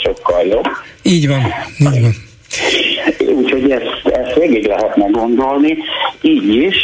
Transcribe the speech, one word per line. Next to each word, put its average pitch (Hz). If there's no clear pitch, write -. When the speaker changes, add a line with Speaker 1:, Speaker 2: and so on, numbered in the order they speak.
Speaker 1:
sokkal 87
jobb. 104
Speaker 2:
Így 170
van, 135
így 139
van. 117
Speaker 1:
Úgyhogy 131
ezt, -
ezt 123
végig 139
lehetne 101
gondolni, 120
így 107
is, 170